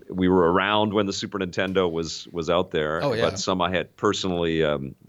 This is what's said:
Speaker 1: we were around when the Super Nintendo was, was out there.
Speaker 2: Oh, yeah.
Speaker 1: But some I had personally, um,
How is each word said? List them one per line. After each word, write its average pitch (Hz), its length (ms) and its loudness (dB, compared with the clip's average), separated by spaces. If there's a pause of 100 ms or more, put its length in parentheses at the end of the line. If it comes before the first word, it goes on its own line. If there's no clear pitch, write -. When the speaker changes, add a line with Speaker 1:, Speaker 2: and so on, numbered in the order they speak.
Speaker 1:
we 92 180 0
were 90 260 6
around 104 400 2
when 101 140 2
the 98 40 -2
Super 101 280 -6
Nintendo 95 520 0
was, 82 400 -6
was 85 200 -4
out 90 180 2
there. 78 340 -2
Speaker 2:
Oh, 143 100 0
yeah. 107 100 -2
Speaker 1:
But 90 160 -2
some 92 240 -2
I 87 80 0
had 85 260 -4
personally, 87 680 0
um, 71 300 -2 (160)